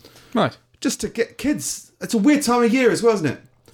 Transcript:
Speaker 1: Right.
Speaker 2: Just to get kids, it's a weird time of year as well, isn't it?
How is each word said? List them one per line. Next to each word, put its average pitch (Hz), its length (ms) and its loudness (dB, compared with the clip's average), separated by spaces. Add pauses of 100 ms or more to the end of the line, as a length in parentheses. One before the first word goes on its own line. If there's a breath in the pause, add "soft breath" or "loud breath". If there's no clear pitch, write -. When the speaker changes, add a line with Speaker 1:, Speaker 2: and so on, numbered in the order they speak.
(340 loud breath)
Speaker 1:
Right. 185 240 -2 (240)
Speaker 2:
Just - 200 -4
to 214 80 -8
get - 280 -6
kids, - 540 -6 (100)
it's 180 120 -8
a 226 60 2
weird 294 240 4
time 240 200 2
of 226 100 2
year 254 180 4
as 170 100 -2
well, 226 140 4
isn't 170 120 -2
it? 104 140 -4 (320)